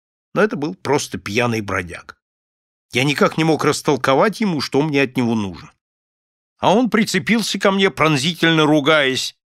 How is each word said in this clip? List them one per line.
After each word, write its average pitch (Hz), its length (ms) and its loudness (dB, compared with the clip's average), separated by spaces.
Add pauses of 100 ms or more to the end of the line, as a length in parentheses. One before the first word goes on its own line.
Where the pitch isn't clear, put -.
(340)
Но 165 80 0
это 208 140 0
был 151 200 -6
просто - 420 -4
пьяный 113 440 -2
бродяг. 92 560 -8 (760)
Я 120 120 0
никак 147 340 0
не 156 60 2
мог 156 220 0
растолковать 147 760 0
ему, 175 200 -2
что 135 200 -2
мне 143 200 0
от 127 160 -2
него 117 180 0
нужно. 95 360 -6 (880)
А 156 140 4
он 233 160 2
прицепился 202 720 -2
ко 202 120 2
мне, 196 180 2
пронзительно 156 760 2
ругаясь, 143 720 2 (160)